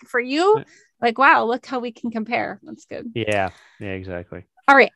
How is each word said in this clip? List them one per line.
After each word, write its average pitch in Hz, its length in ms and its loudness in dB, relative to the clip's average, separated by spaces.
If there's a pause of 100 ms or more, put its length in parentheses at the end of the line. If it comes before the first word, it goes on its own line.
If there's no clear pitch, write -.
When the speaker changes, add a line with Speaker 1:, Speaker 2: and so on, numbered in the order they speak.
Speaker 1:
for 247 120 -2
you, 302 400 2
Speaker 2:
Yeah. - 40 -8 (380)
Speaker 1:
like, 233 160 0
wow, 269 280 4
look 240 200 -4
how 254 140 -8
we 240 120 -8
can 233 200 -10
compare. 220 520 -6
That's - 220 -18
good. - 280 -12
Speaker 2:
Yeah, 104 360 0 (300)
yeah, 104 120 -8
exactly. 92 540 -10 (220)
Speaker 1:
All 277 80 6
right. 262 200 6